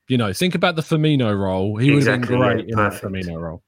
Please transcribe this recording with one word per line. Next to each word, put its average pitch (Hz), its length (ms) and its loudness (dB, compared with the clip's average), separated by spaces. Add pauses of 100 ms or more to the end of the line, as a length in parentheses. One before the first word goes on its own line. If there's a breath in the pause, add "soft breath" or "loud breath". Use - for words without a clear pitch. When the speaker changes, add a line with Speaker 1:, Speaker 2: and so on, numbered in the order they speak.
Speaker 1:
You 127 100 2
know, 107 140 0
think 180 240 -2
about 175 220 0
the 160 40 -2
Firmino 147 560 2
role. 98 380 -2
He 127 160 4
would 143 160 4
have 110 140 2
been - 20 -
Speaker 2:
Exactly, 123 140 0
yeah, 123 160 2
Speaker 1:
great 107 160 -4
in 113 80 -4
that 104 160 2
Speaker 2:
perfect. 98 200 -8
Speaker 1:
Firmino 87 280 -6
role. 82 260 -10